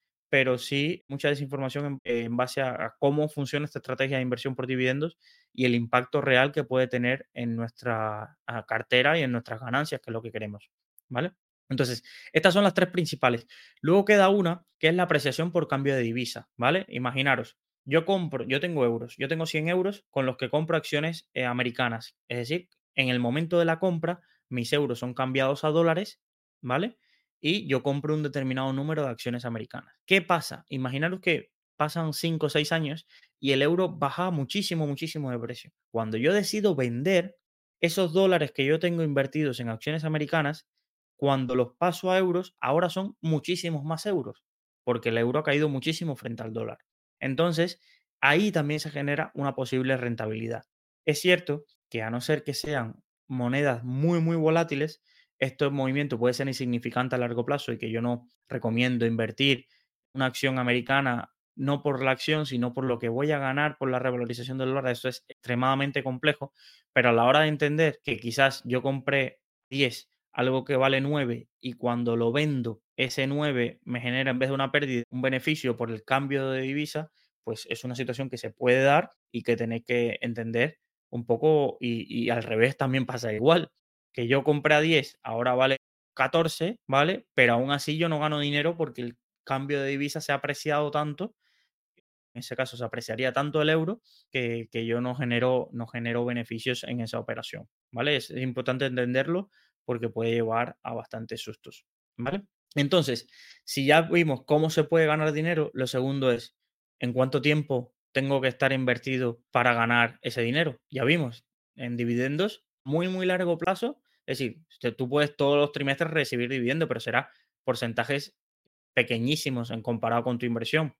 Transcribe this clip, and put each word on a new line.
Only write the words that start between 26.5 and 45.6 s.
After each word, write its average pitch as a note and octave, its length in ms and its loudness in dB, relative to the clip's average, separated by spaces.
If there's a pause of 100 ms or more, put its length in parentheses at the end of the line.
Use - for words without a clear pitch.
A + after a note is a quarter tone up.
¿vale? D3+ 360 -2 (420)
Y G3 280 0
yo C3 160 0
compro C#3+ 320 0
un D#3 80 -2
determinado C3+ 500 -2
número D3+ 300 -2
de C3+ 60 -2
acciones A#2+ 360 -6
americanas. - 500 -10 (100)
¿Qué F#3+ 160 4
pasa? - 460 -2
Imaginaros C#3+ 540 -2
que - 300 -2 (260)
pasan D#3 340 -2
cinco D#3 360 -2
o - 20 -8
seis D3+ 240 0
años D#3+ 340 -4 (320)
y C#3 140 2
el C3+ 80 4
euro E3+ 260 4
baja D#3+ 420 -2
muchísimo, D#3+ 560 -2
muchísimo C#3+ 460 -6
de A#2+ 80 -4
precio. A#2+ 320 -12 (180)
Cuando A2 280 -2
yo D3 160 4
decido G#3 420 2
vender, C#3+ 600 0 (420)
esos E3+ 320 0
dólares F3 400 4
que C#3 140 0
yo D3+ 120 4
tengo E3+ 260 0
invertidos C#3 580 0
en A#2 80 -4
acciones D3+ 340 -4
americanas, D#3 640 -2 (480)
cuando C3+ 400 2
los B2 220 0
paso F3+ 340 0
a F#3 60 4
euros, F#3 420 0
ahora E3 300 2
son F#3+ 320 -6
muchísimos D#3+ 600 -2
más D#3+ 240 -6
euros, C#3+ 360 -4 (400)
porque A#2 260 0
el A2+ 100 2
euro B2 200 2
ha D3+ 40 0
caído D3+ 260 2